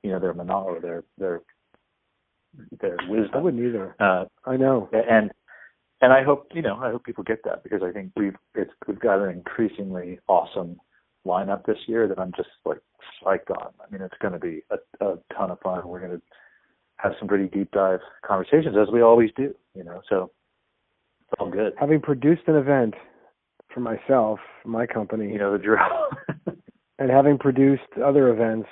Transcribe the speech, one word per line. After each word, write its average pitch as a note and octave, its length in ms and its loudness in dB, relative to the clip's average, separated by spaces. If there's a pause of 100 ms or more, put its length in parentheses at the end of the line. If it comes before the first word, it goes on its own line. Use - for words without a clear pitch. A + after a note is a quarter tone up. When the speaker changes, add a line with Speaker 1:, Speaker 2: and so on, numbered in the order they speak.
Speaker 1:
you G#2 80 -6
know, F#2 80 -4
their F2+ 140 -4
manalo, F2+ 480 -6
their, E2+ 220 -10 (140)
their, F2 240 -6 (1400)
their F2+ 160 -4 (100)
wisdom. G#2 260 -2
Speaker 2:
I B2 80 -2
wouldn't C#3 220 0
either. A#2 360 -4
Speaker 1:
Uh, F#2+ 260 2 (200)
Speaker 2:
I C3 120 -2
know. C3 360 2
Speaker 1:
and, A2 380 4 (720)
and B2+ 120 8
I C3+ 100 6
hope, C#3+ 300 0
you E3 80 -6
know, G#2 200 -2
I B2+ 100 -4
hope A#2+ 120 -8
people A2 200 -12
get - 220 -4
that, F2 180 -8
because G2 200 -4
I F2+ 80 -4
think F#2+ 240 -12
we've, G2 200 -2 (200)
it's, G#2 160 -4 (160)
we've G2 120 -8
got G2+ 220 2
an G2+ 80 -2
increasingly F#2 1000 -8
awesome F2 520 -2 (460)
lineup F#2+ 400 -4
this G#2+ 120 0 (100)
year A2 200 0
that F#2+ 120 -4
I'm F#2 160 -6
just, - 140 -8 (160)
like, D#2 140 -4 (440)
psyched F#2+ 280 -2
on. - 280 -8
I - 120 -20
mean, G2 100 -12
it's F#2 200 -12
gonna F2+ 180 -4
be D#2+ 220 -8 (100)
a, - 340 -8
a F#2+ 100 -2 (200)
ton F#2+ 160 -4
of F2 100 -12
fun. F2+ 260 -6
We're F2+ 140 -12
gonna F2+ 200 -10 (760)
have G2 200 -2
some G2+ 100 -10
pretty G2 200 2
deep G2 240 -4
dive F#2+ 280 2 (260)
conversations, A2 540 0
as G2+ 120 4
we A#2 100 4
always A#2 360 8
do, C#3 160 -4 (200)
you F#2 100 -16
know, F2 260 -16
so F#2 220 -2 (920)
it's - 180 -8
all F#2+ 100 -6
good. G2+ 300 -2
Speaker 2:
Having D3 220 2
produced D3 460 0
an D#3 100 4
event C3 360 2 (800)
for - 60 -10
myself, A2+ 600 0 (260)
my A2+ 200 -4
company, A2 460 -6
Speaker 1:
You G#2+ 80 -4
know G2+ 140 0
the G#2 100 0
drill. G#2+ 160 4 (680)
<laughs> - 540 -14
Speaker 2:
and C#3 100 0
having C#3 300 6
produced C3+ 420 2 (220)
other C#3 260 4
events A2 420 -2